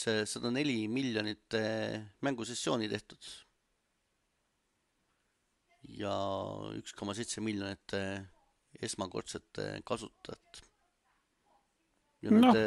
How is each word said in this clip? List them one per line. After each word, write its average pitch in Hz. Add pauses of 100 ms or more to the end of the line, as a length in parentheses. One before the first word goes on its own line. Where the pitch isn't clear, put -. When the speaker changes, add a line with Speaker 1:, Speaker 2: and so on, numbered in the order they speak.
Speaker 1:
äh, 107
sada 120
neli 123
miljonit, 110
äh, 110 (240)
mängusessiooni 120
tehtud. - (2750)
Ja 101 (640)
üks -
koma 101
seitse 113
miljonit, 98
äh, 98 (580)
esmakordset, -
äh, -
kasutajat. - (1600)
Ja -
Speaker 2:
Noh, 233
Speaker 1:
nende 196